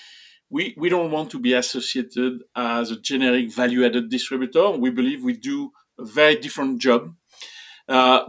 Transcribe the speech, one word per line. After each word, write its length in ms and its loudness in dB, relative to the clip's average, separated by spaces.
We, 260 -4
we 140 -2
don't 220 0
want 180 -4
to 100 -10
be 140 2
associated 880 -4
as 340 -4
a 100 -8
generic 540 0
value-added 560 0
distributor. 600 0
We 180 0
believe 340 -2
we 140 -4
do 340 -6
a 60 -12
very 320 4
different 440 -6
job. 320 2
Uh, 420 6